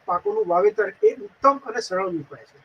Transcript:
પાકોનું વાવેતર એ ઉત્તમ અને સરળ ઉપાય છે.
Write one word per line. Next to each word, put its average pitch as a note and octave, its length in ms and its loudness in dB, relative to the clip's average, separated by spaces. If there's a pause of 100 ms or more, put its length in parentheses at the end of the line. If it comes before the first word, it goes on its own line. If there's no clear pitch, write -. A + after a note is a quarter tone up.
પાકોનું G#4+ 440 -2
વાવેતર G3+ 440 2 (100)
એ A3+ 120 4
ઉત્તમ C4+ 420 0
અને A#3+ 240 -8
સરળ F#3 280 -4
ઉપાય D3 360 -10
છે. - 200 -20